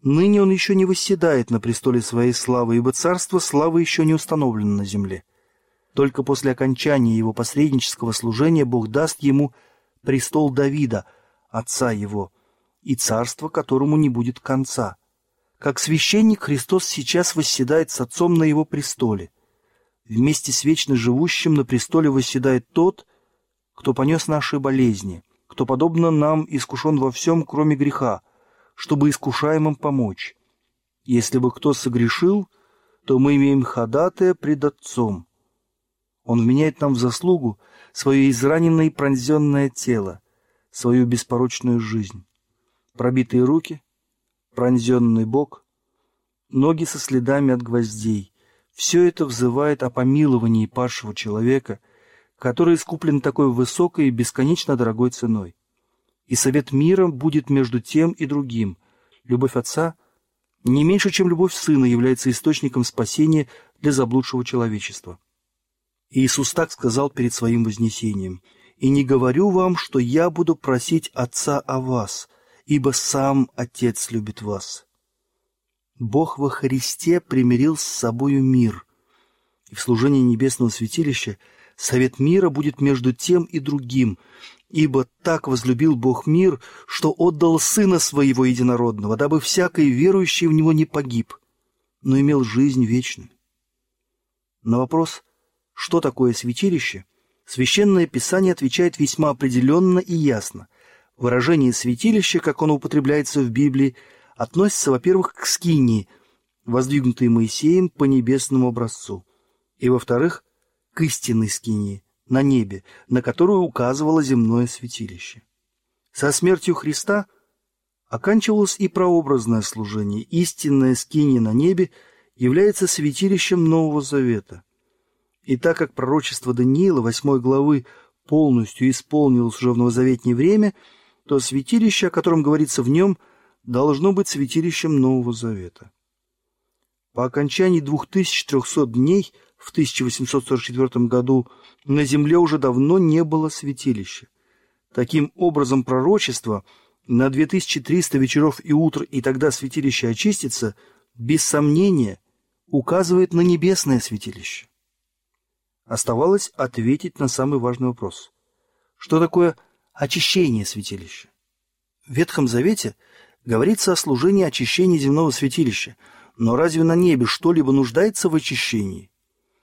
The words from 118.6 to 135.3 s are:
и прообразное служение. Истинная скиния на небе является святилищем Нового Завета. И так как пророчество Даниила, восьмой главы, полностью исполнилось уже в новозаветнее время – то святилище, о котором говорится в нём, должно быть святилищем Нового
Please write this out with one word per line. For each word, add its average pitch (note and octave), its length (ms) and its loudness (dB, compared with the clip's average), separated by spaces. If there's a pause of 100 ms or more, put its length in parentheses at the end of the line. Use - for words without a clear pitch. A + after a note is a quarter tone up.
и G3 100 -2
прообразное C#3 760 2
служение. G#2 580 -6
Истинная C#3 720 0
скиния C3+ 480 2
на A2 100 0
небе E3+ 380 2 (460)
является F3 500 2
святилищем F3 800 0
Нового D#3+ 360 2
Завета. B2 600 -2 (800)
И C3 140 -2
так D#3+ 200 0
как D#3 160 -4
пророчество B2+ 600 -4
Даниила, C3+ 480 2
восьмой B2 400 0
главы, C3+ 440 2 (400)
полностью C3 640 2
исполнилось B2+ 680 2
уже B2 160 0
в A#2 40 0
новозаветнее A#2+ 580 2
время – G3 380 2 (540)
то C#3 120 0
святилище, G3 680 0
о E3 40 -2
котором E3 320 2
говорится D3 400 0
в A#2+ 60 0
нём, F3+ 280 4 (460)
должно C#3+ 500 0
быть F#3+ 140 0
святилищем D#3 720 -2
Нового B2+ 320 2